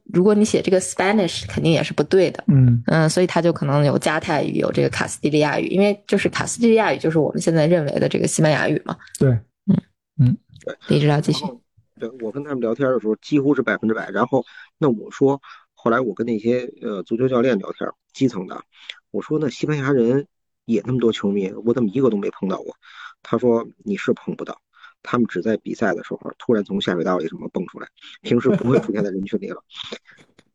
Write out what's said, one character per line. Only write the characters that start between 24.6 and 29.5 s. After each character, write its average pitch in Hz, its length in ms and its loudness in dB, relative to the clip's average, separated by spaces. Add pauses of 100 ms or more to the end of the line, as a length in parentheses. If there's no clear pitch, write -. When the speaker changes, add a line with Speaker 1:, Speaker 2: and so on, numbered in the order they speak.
Speaker 3:
他 - 140 -4
们 120 100 2
只 - 140 -6
在 107 160 0
比 - 180 -10
赛 101 200 0
的 - 100 -8
时 - 80 -14
候 - 80 -8 (180)
突 - 140 -2
然 107 100 2
从 98 160 -6
下 101 140 -2
水 87 100 -2
道 92 140 0
里 80 100 -4
什 85 100 -10
么 73 160 -14
蹦 92 160 -6
出 - 120 -18
来， - 60 -14 (340)
平 - 180 0
时 127 120 2
不 120 180 0
会 127 120 4
出 - 120 -4
现 104 100 -4
在 101 80 -4
人 95 140 -6
群 - 160 -4
里 - 80 -10
了。” - 140 -12 (920)